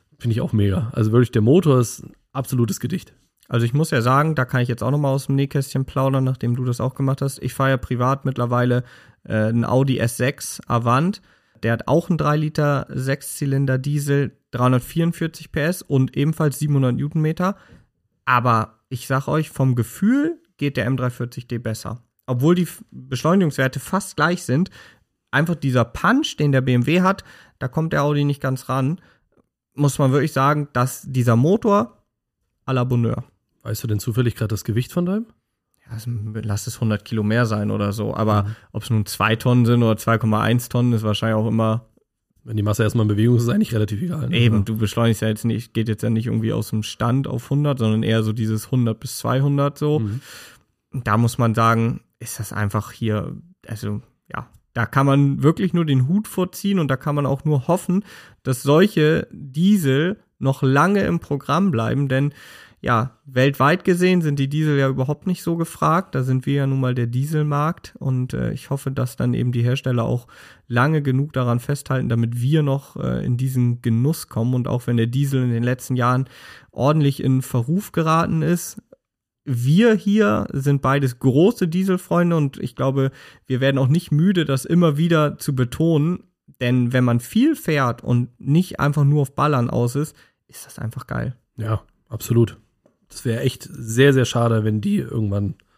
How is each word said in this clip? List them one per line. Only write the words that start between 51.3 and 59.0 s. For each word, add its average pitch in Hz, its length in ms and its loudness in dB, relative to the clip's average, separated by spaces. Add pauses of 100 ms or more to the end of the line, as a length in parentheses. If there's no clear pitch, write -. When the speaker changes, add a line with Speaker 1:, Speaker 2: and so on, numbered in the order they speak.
Speaker 2:
man 113 180 2
sagen, 113 460 2 (200)
ist - 200 -12
das - 140 -10
einfach 104 380 -2
hier, 107 440 -4 (300)
also, 104 340 -8 (320)
ja, - 160 -10 (240)
da 117 140 -4
kann 139 180 2
man 139 380 2
wirklich 160 320 2
nur 170 100 2
den 135 240 2
Hut 208 180 2
vorziehen 185 520 -2
und 156 100 0
da 135 80 0
kann - 180 -4
man 143 120 0
auch 139 180 -2
nur 151 240 0
hoffen, 180 340 0 (420)
dass 131 180 -4
solche 156 680 4